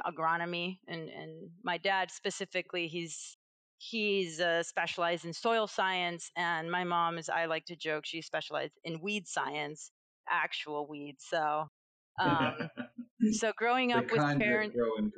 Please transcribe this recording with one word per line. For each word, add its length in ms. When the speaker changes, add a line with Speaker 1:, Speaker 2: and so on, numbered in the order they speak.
Speaker 1:
agronomy. 800
And, 220
and 400
my 140
dad 320
specifically, 760
he's, 500
he's, 640
uh, 220
specialized 600
in 80
soil 340
science. 720
And 340
my 140
mom 340
is, 100
I 180
like 200
to 100
joke, 300
she 160
specialized 520
in 160
weed 260
science, 640
actual 580
weeds. 420
So, 400
um, 360
Speaker 2:
<laughs> 360
Speaker 1:
so 240
growing 320
Speaker 2:
The 100
Speaker 1:
up 120
with 100
Speaker 2:
kind 200
that 40
Speaker 1:
parent- 300
Speaker 2:
grow 240
in 200